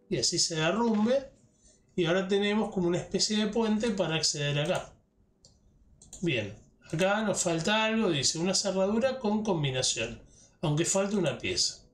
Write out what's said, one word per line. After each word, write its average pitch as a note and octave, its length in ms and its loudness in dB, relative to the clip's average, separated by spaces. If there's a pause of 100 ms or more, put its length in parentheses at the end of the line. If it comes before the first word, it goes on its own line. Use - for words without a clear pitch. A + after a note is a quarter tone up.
y E3+ 100 0
así E3+ 200 0
se - 160 0
derrumbe. G#3+ 760 2 (640)
Y F3 80 2
ahora F#3 240 2
tenemos G#3 440 2
como F3+ 140 0
una F3 120 2
especie - 460 -2
de A3+ 40 0
puente A3 420 0
para F3+ 240 0
acceder D3 460 0
acá. D#3 320 -2 (1300)
Bien, A2 340 -2 (360)
acá F#3+ 300 2
nos G3 200 0
falta F#3 420 0
algo, A3 240 2
dice, D3+ 300 0
"Una F#3 160 0
cerradura G#3 640 0
con G#3+ 240 0
combinación, B2+ 800 -2 (400)
aunque D#3 220 0
falta G3 320 0
una D#3 200 0
pieza." - 460 -2 (120)